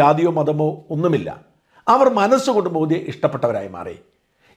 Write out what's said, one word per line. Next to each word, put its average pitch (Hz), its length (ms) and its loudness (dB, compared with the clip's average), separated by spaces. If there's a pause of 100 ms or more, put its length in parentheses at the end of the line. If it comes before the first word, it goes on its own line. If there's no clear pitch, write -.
ജാതിയോ 160 400 4
മതമോ 151 280 0 (280)
ഒന്നുമില്ല. 160 320 -2 (640)
അവർ 262 140 4 (120)
മനസ്സുകൊണ്ട് 214 560 0
മോദിയെ 160 240 0 (120)
ഇഷ്ടപ്പെട്ടവരായി 120 640 -2
മാറി. 85 180 -12 (600)